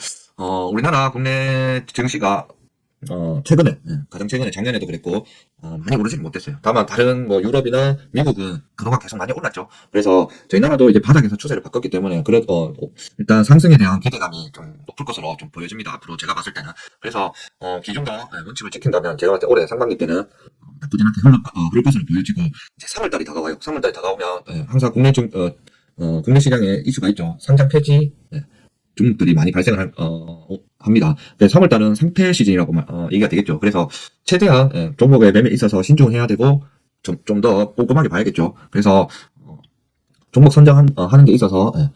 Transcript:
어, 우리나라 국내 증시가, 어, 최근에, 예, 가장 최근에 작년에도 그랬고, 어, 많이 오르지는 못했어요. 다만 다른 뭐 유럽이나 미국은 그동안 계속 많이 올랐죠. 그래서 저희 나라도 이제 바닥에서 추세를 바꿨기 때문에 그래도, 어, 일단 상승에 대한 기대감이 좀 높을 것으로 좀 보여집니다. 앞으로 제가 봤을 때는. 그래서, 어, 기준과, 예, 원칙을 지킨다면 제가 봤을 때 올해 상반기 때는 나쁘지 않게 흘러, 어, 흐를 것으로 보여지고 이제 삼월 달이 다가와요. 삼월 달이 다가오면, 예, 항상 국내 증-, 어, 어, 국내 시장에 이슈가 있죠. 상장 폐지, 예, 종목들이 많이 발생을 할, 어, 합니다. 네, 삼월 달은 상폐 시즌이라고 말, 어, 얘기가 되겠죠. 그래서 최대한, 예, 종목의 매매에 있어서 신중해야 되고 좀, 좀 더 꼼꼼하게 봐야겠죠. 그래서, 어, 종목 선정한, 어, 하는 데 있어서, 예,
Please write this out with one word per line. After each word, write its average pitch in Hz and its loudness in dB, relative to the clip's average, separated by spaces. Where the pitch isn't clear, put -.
어, 92 -6
우리나라 135 -2
국내 131 -4
증시가, 120 -4
어, 165 -6
최근에, 160 2
예, - -12
가장 101 -12
최근에 113 -6
작년에도 107 -6
그랬고, 87 -8
어, 82 -14
많이 117 -4
오르지는 117 -4
못했어요. 151 -12
다만 113 -2
다른 123 -2
뭐 98 -2
유럽이나 131 -2
미국은 131 -4
그동안 120 -4
계속 - -16
많이 101 -8
올랐죠. - -10
그래서 - 0
저희 196 0
나라도 262 4
이제 104 6
바닥에서 110 2
추세를 - -8
바꿨기 - -8
때문에 90 -4
그래도, 85 -2
어, - -12
일단 110 2
상승에 151 8
대한 95 0
기대감이 160 -8
좀 - -20
높을 - -16
것으로 92 -10
좀 76 -18
보여집니다. 95 -14
앞으로 82 -16
제가 - -8
봤을 - -12
때는. 147 -14
그래서, 104 -8
어, 90 -10
기준과, 110 -8
예, - -16
원칙을 - -16
지킨다면 - -4
제가 95 0
봤을 - 0
때 123 4
올해 98 2
상반기 120 -4
때는 123 -4
나쁘지 - -8
않게 107 0
흘러, 127 8
어, 85 -4
흐를 120 2
것으로 139 0
보여지고 175 -4
이제 - -8
삼월 - -8
달이 - -6
다가와요. - -8
삼월 151 -8
달이 - -4
다가오면, 95 -8
예, 80 -8
항상 123 -2
국내 131 2
증-, 117 -2
어, 87 -4
어, 82 -4
국내 135 2
시장에 117 0
이슈가 - -4
있죠. 165 -6
상장 139 2
폐지, 147 2
예, 147 -10
종목들이 104 2
많이 80 2
발생을 95 0
할, 92 -6
어, 82 -10
합니다. 156 2
네, 101 6
삼월 180 6
달은 107 2
상폐 180 0
시즌이라고 92 0
말, 80 -2
어, 85 -8
얘기가 104 0
되겠죠. - -2
그래서 156 -2
최대한, 156 4
예, 165 -6
종목의 113 6
매매에 117 4
있어서 101 0
신중해야 120 4
되고 143 2
좀, - -8
좀 104 -2
더 104 0
꼼꼼하게 123 0
봐야겠죠. 87 -4
그래서, 98 2
어, - -20
종목 143 8
선정한, 143 8
어, 90 -4
하는 135 8
데 123 8
있어서, 101 2
예, - 0